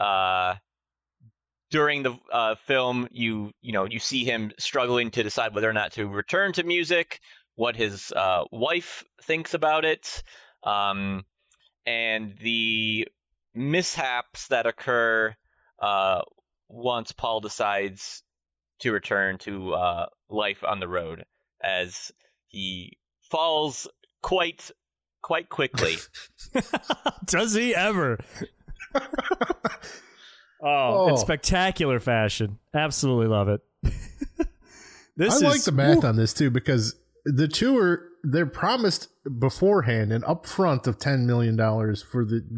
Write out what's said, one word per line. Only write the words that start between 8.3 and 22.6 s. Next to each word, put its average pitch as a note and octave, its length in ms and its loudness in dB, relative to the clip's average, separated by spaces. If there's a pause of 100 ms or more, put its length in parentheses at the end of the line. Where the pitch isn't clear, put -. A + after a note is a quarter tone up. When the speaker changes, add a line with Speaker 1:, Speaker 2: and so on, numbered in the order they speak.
Speaker 1:
wife D#3+ 520 -4 (180)
thinks D#3+ 320 -4
about D#3 320 2
it, - 360 -4 (420)
um, G2 600 -2 (600)
and A2 560 -2
the A2 680 -2 (460)
mishaps C3+ 920 -4
that A#2 180 0
occur, A2+ 680 0 (460)
uh, G2 400 2 (480)
once A#2 440 -4
Paul A2+ 280 -2
decides G2+ 840 -4 (580)
to A#2+ 120 -2
return G2 460 -2
to, F#2+ 360 -8
uh, F2 320 -2 (220)
life G#2 360 -4
on G2+ 160 -2
the F2+ 80 -6
road, E2+ 360 -6 (380)
as F2+ 500 -6 (360)
he F#2 500 -12 (320)